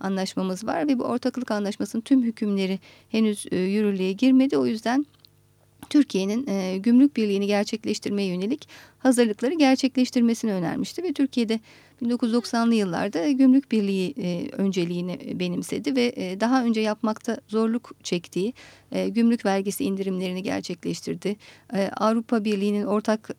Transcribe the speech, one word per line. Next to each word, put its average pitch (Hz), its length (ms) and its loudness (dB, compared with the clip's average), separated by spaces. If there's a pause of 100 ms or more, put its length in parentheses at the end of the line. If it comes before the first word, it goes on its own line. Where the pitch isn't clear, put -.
anlaşmamız 190 680 -4
var - 220 -2
ve 262 100 0
bu - 60 -6
ortaklık 247 460 -4
anlaşmasının 208 520 -4
tüm 262 200 2
hükümleri 196 560 -2 (300)
henüz, 214 420 0
e, - 60 -2
yürürlüğe 196 560 0
girmedi. 262 460 4
O 262 80 2
yüzden 240 400 -2 (840)
Türkiye'nin, 226 560 2
e, 190 320 -2
gümrük 247 380 6
birliğini 202 300 0
gerçekleştirmeye 208 840 -2
yönelik 190 400 -4 (300)
hazırlıkları 240 560 2
gerçekleştirmesini 254 1000 2
önermişti 185 500 -4
ve 349 100 -2
Türkiye'de 233 480 0 (400)
bin 240 100 -2
dokuz 240 180 0
yüz 220 60 0
doksanlı 233 400 2
yıllarda 208 560 0
gümrük 262 420 4
birliği, 196 460 0
e, 175 340 -4
önceliğini 180 880 -2
benimsedi 180 560 -4
ve, 240 200 2
e, 185 240 -6
daha 247 240 2
önce 220 160 0
yapmakta 214 680 -4
zorluk 226 440 -2 (100)
çektiği, 180 520 -4 (380)
e, 185 160 -2
gümrük 233 360 2
vergisi 196 400 0
indirimlerini 190 580 -4
gerçekleştirdi. 185 920 -6 (380)
E, 196 220 -2
Avrupa 226 480 0
Birliği'nin 208 420 0
ortak, 214 520 -2